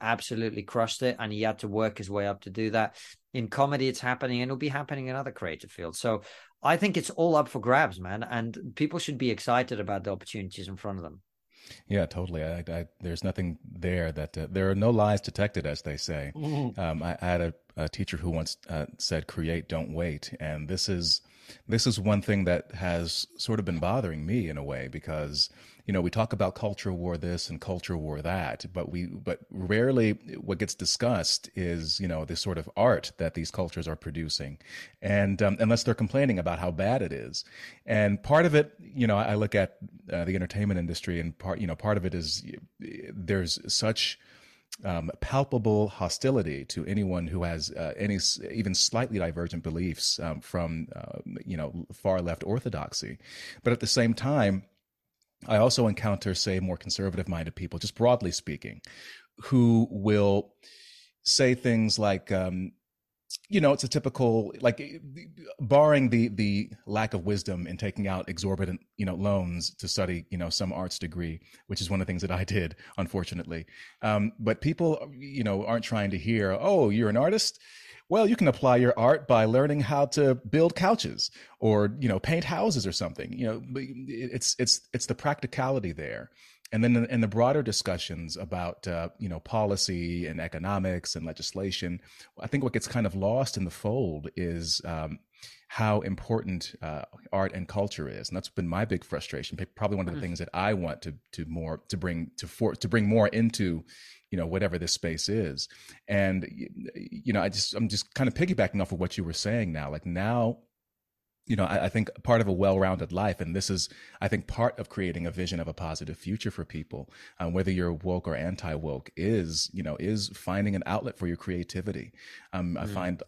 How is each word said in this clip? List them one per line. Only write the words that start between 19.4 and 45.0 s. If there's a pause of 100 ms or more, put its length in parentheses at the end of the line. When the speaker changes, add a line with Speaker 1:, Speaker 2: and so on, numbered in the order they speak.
Speaker 2:
don't
wait."
And
this
is, (460)
this
is
one
thing
that
has (120)
sort
of
been
bothering
me
in
a
way,
because, (360)
you
know,
we
talk
about
culture
war
this
and
culture
war
that,
but
we,
but (120)
rarely (280)
what
gets
discussed
is,
you
know,
the
sort
of
art
that
these
cultures
are
producing, (440)
and,
um,
unless
they're
complaining
about
how
bad
it
is. (420)
And
part
of
it,
you
know,
I,
I
look
at, (340)
uh,
the
entertainment
industry,
and
part,
you
know,
part
of
it
is,
y-, (240)
y-,
there's (120)
such, (680)
um, (120)